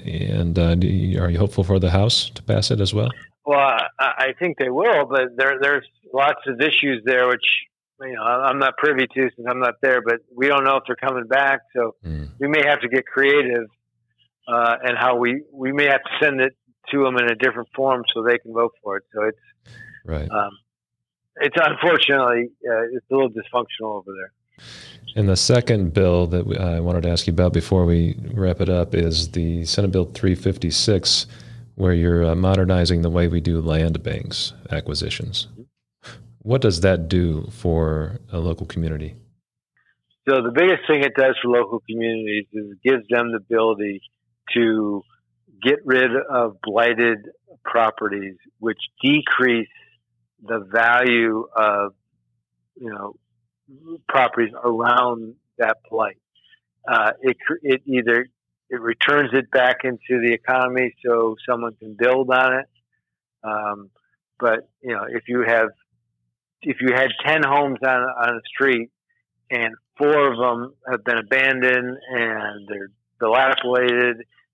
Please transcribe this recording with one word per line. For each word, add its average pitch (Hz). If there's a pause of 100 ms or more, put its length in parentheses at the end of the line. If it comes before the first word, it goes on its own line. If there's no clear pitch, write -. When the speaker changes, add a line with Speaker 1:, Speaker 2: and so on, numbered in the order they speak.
Speaker 1:
and, 85
uh, 85
do 87
you, 92
are 87
you 85
hopeful 98
for 95
the 87
House 101
to -
pass 107
it 113
as 92
well? 107 (360)
Speaker 2:
Well, 143
I, 131 (120)
I 131
think 170
they 131
will, 156
but 127
there, 135
there's 139 (260)
lots 139
of 123
issues 139
there, 127
which, 123 (580)
you 131
know, 110
I, 127
I'm 135
not 135
privy 135
to 131
since 120
I'm 123
not 120
there, 127
but 117 (140)
we 131
don't 143
know 135
if -
they're 123
coming 127
back. 135 (160)
So 117 (100)
Speaker 1:
Mm. 76 (100)
Speaker 2:
we 139
may 147
have 143
to 123
get 127
creative, 135 (840)
uh, 117
and 123
how 123
we, 123
we 135
may 147
have 139
to - (160)
send 135
it 131 (360)
to 139
them 127
in 120
a 113
different 117
form 131 (100)
so 113
they 120
can 113
vote 117 (100)
for 98
it. 98 (100)
So 107
it's, 110 (640)
Speaker 1:
Right. 78
Speaker 2:
um, 104 (880)
it's 143
unfortunately, 139 (180)
uh, 113 (120)
it's 123
a -
little 135
dysfunctional 110
over 98
there. 92 (840)
Speaker 1:
And 104
the 92
second 104
bill 90
that 87
we, -
I 87
wanted 87
to 85
ask 85
you 85
about 85
before 87
we 85 (180)
wrap 95
it 92
up 87
is 80
the 85
Senate 98
Bill 92
three 92
fifty-six, - (500)
where 92
you're, 85
uh, 82
modernizing 90
the 85
way 87
we 85
do 82
land 80
banks - (180)
acquisitions. - (920)
What 123
does 87
that 90
do 85
for 80 (120)
a 90
local 85
community? 78 (1120)
Speaker 2:
So 135
the 117
biggest 170
thing 151
it 135
does 135
for 123
local 117
communities 113
is 104
it 95
gives 123
them 120
the 113
ability 104 (520)
to 110 (580)
get 139
rid 127 (180)
of 117
blighted 117 (440)
properties, 101 (240)
which 113 (220)
decrease 123 (760)
the 113
value 113
of, 101 (840)
you 120
know, 101 (920)
properties 120 (120)
around 120 (220)
that 113 (120)
blight. 110 (680)
Uh, 113 (100)
it 127
cr-, - (100)
it 135
either, 123 (420)
it 120
returns 135
it 131
back 123
into 123
the 117
economy 127 (120)
so 113 (140)
someone 117
can 107
build 127
on 127
it. 135 (800)
Um, 104 (500)
but, 117 (140)
you 123
know, 104
if 117
you 123
have, 113 (920)
if 143
you 127
had 131 (160)
ten 156
homes 139
on, 127
on 120
a 113 (120)
street 123 (600)
and 117 (220)
four 143
of 117
them 123 (160)
have 117
been 120
abandoned 127 (120)
and 107
they're 101 (300)
dilapidated, 123 (360)